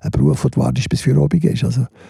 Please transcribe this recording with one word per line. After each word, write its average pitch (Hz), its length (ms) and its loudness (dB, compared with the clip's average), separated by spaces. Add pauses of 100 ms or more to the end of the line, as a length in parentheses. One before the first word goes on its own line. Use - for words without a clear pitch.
ein - 100 -6
Beruf, - 340 0
wo 135 40 2
du - 120 -2
wartest, - 280 -2
bis - 140 -2
vier 139 160 2
Uhr 143 160 2
ist. - 300 0
Also, 120 220 -2 (240)